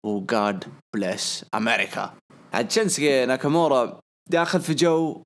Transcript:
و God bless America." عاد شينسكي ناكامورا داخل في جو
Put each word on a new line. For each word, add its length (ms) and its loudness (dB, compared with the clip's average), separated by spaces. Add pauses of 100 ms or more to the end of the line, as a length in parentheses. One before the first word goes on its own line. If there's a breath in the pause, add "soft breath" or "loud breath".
و 200 -2
God 300 2 (400)
bless 480 -4 (120)
America." 440 -2 (520)
عاد 180 -2
شينسكي 560 2
ناكامورا 720 2 (320)
داخل 300 2
في 140 -2
جو 520 2